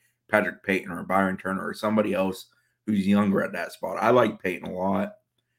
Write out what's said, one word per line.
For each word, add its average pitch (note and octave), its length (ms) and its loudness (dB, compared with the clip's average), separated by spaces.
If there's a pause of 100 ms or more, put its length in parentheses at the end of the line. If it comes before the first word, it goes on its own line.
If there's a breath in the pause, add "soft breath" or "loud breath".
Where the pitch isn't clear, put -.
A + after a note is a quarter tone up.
(300)
Patrick - 340 0
Payton F#2+ 280 -2
or E2+ 80 -8
a F2 60 -10
Byron F#2 320 2
Turner F#2+ 280 -6
or F2+ 80 -8
somebody G#2+ 400 0
else F#2+ 340 -2 (380)
who's G2 220 0
younger G2+ 360 4
at F#2+ 100 -6
that F2 180 -8
spot. F2+ 300 -8
I A2 80 4
like A2+ 320 4
Payton F2+ 260 -4
a F2+ 60 -8
lot. F#2+ 400 -2 (460)